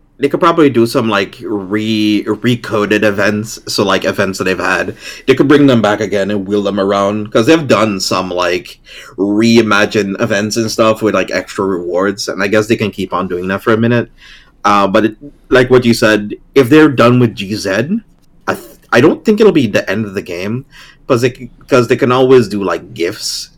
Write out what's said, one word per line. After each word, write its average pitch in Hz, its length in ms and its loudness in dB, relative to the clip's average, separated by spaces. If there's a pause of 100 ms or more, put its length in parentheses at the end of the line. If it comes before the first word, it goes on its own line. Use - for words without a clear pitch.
(200)
they 139 80 -2
could 147 120 -4
probably 165 300 4
do 117 160 2
some, 117 220 -2
like, 101 340 -2
re-, 107 840 -2
recoded 110 760 -2
events. 104 560 -2 (140)
So, 110 120 0
like, 95 200 0
events 95 340 -4
that 101 60 -4
they've 92 140 -2
had, 92 380 -4 (300)
they 135 80 4
could 139 140 2
bring 143 180 6
them 123 160 4
back 104 180 0
again 98 300 -4
and 98 160 -6
wheel 101 160 -2
them 98 160 -2
around, 101 540 -2
'cause 117 140 2
they've 160 200 2
done 107 340 0
some, 92 300 -4
like, 90 480 -4 (380)
reimagined 104 1040 2
events 107 360 -2
and 113 140 -2
stuff 110 320 0
with, 104 120 0
like, 95 160 -2
extra 95 340 -6
rewards, 92 640 -4
and 98 140 -6
I 101 60 -2
guess 107 180 2
they 110 100 0
can 104 140 -4
keep 92 220 -8
on 90 160 -4
doing 87 200 -6
that 98 140 -4
for 117 100 2
a 110 60 2
minute. 117 320 0 (540)
Uh, 101 220 2
but 104 200 2
it, - 100 -4 (320)
like 127 220 2
what 123 160 4
you 117 80 4
said, 107 400 0 (200)
if 135 140 4
they're 156 220 6
done 120 280 4
with 117 160 2
G 98 200 -8
Z, 98 160 -6 (760)
I - 80 -2
th-, - 120 -18 (260)
I 117 80 2
don't 165 240 2
think 214 160 2
it'll 208 120 4
be 147 140 2
the 101 240 -2
end 107 140 -4
of 98 100 -10
the 98 80 -6
game, 92 440 -8 (420)
'cause 120 140 2
they 127 100 0
c-, - 180 -4 (160)
'cause 120 220 2
they 127 80 2
can 123 160 0
always 127 340 4
do, 101 160 -6
like, 85 300 -6
gifts, - 640 -8